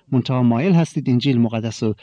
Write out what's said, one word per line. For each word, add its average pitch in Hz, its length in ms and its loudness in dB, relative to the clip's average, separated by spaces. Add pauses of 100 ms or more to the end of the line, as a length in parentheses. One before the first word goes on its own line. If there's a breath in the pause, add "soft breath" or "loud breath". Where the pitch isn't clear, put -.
(120)
منتها 127 320 0
مایل 123 300 2
هستید 151 360 0
انجیل 123 300 2
مقدس 113 440 -2
رو 110 200 0